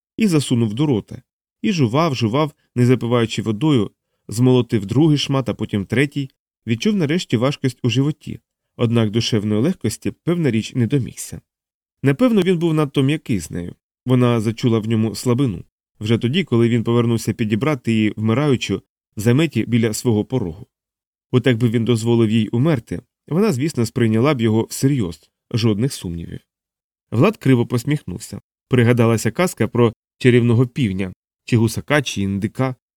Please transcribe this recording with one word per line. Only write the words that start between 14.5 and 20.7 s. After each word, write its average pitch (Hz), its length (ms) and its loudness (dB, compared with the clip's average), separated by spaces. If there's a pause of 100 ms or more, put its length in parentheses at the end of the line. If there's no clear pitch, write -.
в 104 80 -8
ньому 110 280 -2
слабину. 120 480 -2 (360)
Вже 110 180 0
тоді, 131 260 0
коли 117 260 2
він 117 140 0
повернувся 117 500 0
підібрати 117 600 -2
її, 107 240 0
вмираючу, 110 640 0 (360)
в - 20 -12
заметі 120 460 0
біля 113 280 0
свого 107 320 0
порогу. 98 420 -6 (640)